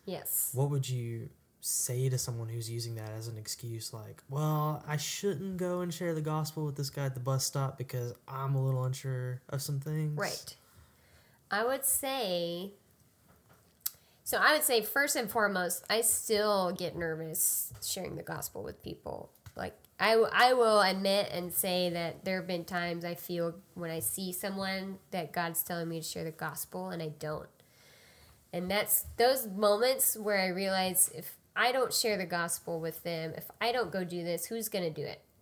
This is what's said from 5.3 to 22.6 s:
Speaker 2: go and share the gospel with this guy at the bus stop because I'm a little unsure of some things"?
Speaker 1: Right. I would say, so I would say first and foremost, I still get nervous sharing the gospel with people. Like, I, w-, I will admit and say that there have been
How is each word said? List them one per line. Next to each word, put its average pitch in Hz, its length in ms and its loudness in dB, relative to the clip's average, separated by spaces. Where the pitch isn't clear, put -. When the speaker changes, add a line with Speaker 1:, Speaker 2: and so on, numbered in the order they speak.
Speaker 2:
go 180 240 0
and 175 140 -2
share 170 180 0
the 156 80 0
gospel 156 460 0
with 139 100 -4
this 139 140 -2
guy 143 160 -2
at 131 80 -2
the 127 60 -6
bus 131 260 2
stop 135 320 -2
because 123 340 -4
I'm 135 260 -2
a 135 80 4
little 131 220 2
unsure 127 640 -4
of 139 140 -4
some 139 180 -2
things"? 151 380 -2
Speaker 1:
Right. - 380 -4
I 208 140 0
would 269 220 0
say, 185 840 0
so - 120 0
I 214 160 8
would 302 100 4
say 233 200 4
first 285 340 2
and 240 140 0
foremost, 190 580 2
I 220 140 2
still 208 680 4
get 180 240 -4
nervous 160 760 0
sharing - 340 -4
the 151 60 -8
gospel - 400 -8
with - 200 -10
people. - 480 -10
Like, - 180 -6
I, 196 180 4
w-, 226 180 6
I 247 180 8
will 220 300 8
admit 196 500 2
and 175 180 -4
say 180 380 2
that 170 380 -4
there 190 100 0
have 180 100 -4
been 175 200 -4